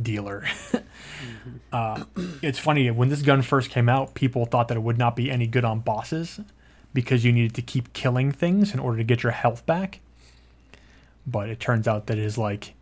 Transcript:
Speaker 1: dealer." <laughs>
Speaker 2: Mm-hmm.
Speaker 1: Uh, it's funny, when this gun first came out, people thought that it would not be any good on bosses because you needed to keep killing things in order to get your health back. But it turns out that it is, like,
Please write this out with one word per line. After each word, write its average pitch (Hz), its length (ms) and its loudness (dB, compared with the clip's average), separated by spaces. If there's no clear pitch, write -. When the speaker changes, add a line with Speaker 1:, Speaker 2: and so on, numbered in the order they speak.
Speaker 1:
dealer." 101 420 -6
<laughs> - 120 0
Speaker 2:
Mm-hmm. 123 380 -14
Speaker 1:
Uh, 113 320 -4
it's 143 160 -4
funny, 143 320 4
when 120 180 2
this 147 140 -2
gun 135 200 6
first 127 280 0
came 120 180 4
out, 135 260 2
people 120 320 0
thought 120 220 2
that 117 80 -2
it 110 60 -2
would 117 160 0
not 120 180 2
be 123 140 -2
any 120 160 0
good 120 180 2
on 113 160 0
bosses 135 580 -4
because 123 300 2
you 123 80 6
needed 117 220 2
to 120 80 -6
keep - 300 -4
killing 131 380 0
things 190 420 2
in 127 60 -4
order 123 200 -2
to 113 60 0
get 117 200 4
your 117 80 2
health - 340 -2
back. 185 340 -2
But 110 220 -4
it 113 100 -8
turns 113 300 0
out 107 180 0
that 110 120 0
it 107 60 -2
is, 107 140 -2
like, 104 440 -4